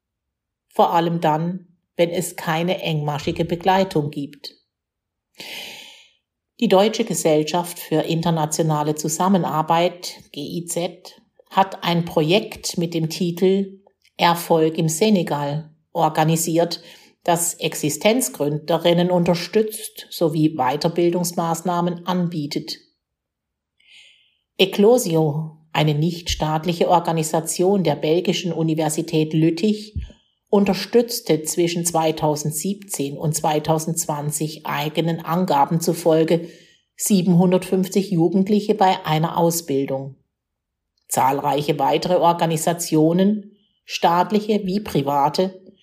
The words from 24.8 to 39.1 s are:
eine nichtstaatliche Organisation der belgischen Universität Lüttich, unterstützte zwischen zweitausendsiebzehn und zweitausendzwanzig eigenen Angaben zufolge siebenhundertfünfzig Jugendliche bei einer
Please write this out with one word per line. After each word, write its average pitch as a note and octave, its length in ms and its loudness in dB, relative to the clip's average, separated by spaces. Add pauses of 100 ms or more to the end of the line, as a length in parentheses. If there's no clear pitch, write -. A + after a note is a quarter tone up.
eine D3+ 220 2
nichtstaatliche D#3+ 920 -2
Organisation E3+ 960 0
der D3 120 0
belgischen E3+ 560 0
Universität D#3 840 -2
Lüttich, E3 640 0 (500)
unterstützte G3+ 960 2
zwischen E3+ 420 -2
zweitausendsiebzehn D#3 1300 -2
und D#3 160 -2
zweitausendzwanzig D#3 1300 -4
eigenen D#3 560 -4
Angaben D#3+ 600 0
zufolge E3 680 2 (480)
siebenhundertfünfzig F#3 1160 2
Jugendliche G3 640 2
bei F#3+ 300 2
einer D#3 320 -2